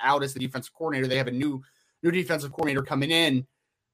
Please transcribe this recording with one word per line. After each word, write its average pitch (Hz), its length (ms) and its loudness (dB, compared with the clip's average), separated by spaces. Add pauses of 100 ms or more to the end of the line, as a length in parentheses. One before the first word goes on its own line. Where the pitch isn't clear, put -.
out 139 200 2
as 139 120 -4
the 131 60 -10
defensive 131 340 -8
coordinator. 139 340 -2
They 135 80 0
have 135 120 0
a 123 40 -4
new, 135 300 -2 (400)
new 170 80 2
defensive 160 420 -2
coordinator 143 300 0
coming 135 280 -2
in. 151 360 4 (480)